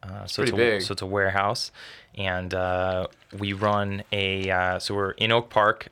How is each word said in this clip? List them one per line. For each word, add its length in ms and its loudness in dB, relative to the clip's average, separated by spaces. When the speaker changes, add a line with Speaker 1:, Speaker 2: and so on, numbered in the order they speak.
Speaker 1:
Uh, 240 -12
so 160 -4
Speaker 2:
Pretty 80 2
Speaker 1:
it's 20 0
a, 40 -2
Speaker 2:
big. 260 4
Speaker 1:
so 100 -4
it's 100 -6
a 40 -4
warehouse, 640 0
and, 380 -2
uh, 520 0
we 140 -2
run 580 0
a, 400 0
uh, 300 2
so 160 -4
we're 160 0
in 180 0
Oak 200 4
Park 420 4